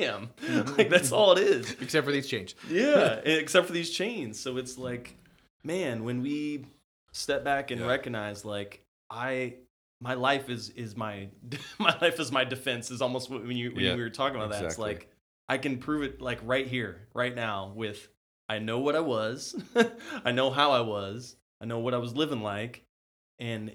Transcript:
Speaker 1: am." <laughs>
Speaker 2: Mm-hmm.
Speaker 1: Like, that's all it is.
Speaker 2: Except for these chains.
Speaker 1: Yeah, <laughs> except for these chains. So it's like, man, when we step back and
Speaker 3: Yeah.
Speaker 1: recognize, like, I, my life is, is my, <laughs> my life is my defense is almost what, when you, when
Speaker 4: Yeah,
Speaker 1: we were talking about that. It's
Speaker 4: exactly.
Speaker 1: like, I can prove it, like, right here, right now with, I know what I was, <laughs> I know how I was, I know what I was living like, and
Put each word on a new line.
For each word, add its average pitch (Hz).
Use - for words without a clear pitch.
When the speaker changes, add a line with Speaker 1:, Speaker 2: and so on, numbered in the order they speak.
Speaker 1:
am." 107
<laughs> -
Speaker 2:
Mm-hmm. -
Speaker 1:
Like, 214
that's 156
all 208
it 175
is. 156
Speaker 2:
Except 139
for 143
these 139
chains. 98
Speaker 1:
Yeah, 202
<laughs> 110
except 156
for 175
these 170
chains. 180
So 127
it's 127
like, 123
man, 143
when 123
we 147
step 143
back 139
and 120
Speaker 3:
Yeah. 117
Speaker 1:
recognize, 110
like, 101
I, 127
my 123
life 131
is, 107
is 110
my, 104
<laughs> -
my 190
life 165
is 135
my 131
defense 123
is 123
almost 127
what, 117
when 123
you, 120
when 120
Speaker 4:
Yeah, 90
Speaker 1:
we 120
were 117
talking 135
about 107
that. 101
It's 80
Speaker 4:
exactly. 107
Speaker 1:
like, -
I 135
can 131
prove 147
it, 139
like, 123
right 131
here, 107
right 123
now 101
with, 107
I 110
know 113
what 143
I 160
was, 123
<laughs> 233
I 123
know 131
how 143
I 127
was, 107
I -
know 117
what 123
I 123
was 120
living 143
like, 107
and 110